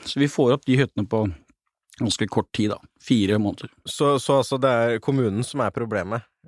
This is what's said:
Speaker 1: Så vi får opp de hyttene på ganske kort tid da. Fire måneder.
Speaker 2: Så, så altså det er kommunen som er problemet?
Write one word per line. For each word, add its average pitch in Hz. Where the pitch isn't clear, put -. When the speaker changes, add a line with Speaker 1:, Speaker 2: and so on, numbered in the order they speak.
Speaker 1:
Så -
vi 143
får 135
opp 151
de 131
hyttene 113
på 110
ganske 113
kort -
tid 104
da. -
Fire 107
måneder. 104
Speaker 2:
Så, 143
så 139
altså 131
det 135
er 117
kommunen 123
som 143
er 104
problemet? 107